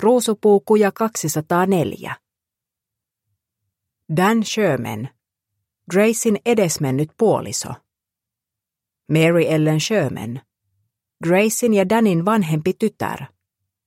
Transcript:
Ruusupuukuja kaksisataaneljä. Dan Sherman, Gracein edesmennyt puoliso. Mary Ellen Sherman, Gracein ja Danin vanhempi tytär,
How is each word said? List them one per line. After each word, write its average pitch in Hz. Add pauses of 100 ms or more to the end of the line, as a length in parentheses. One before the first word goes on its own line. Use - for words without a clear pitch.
Ruusupuukuja 214
kaksisataaneljä. 160 (2000)
Dan 208
Sherman, 123 (800)
Gracein 208
edesmennyt 156 (100)
puoliso. - (1400)
Mary 160
Ellen 156
Sherman, 131 (840)
Gracein 214
ja 190
Danin 202
vanhempi 180
tytär, 117 (640)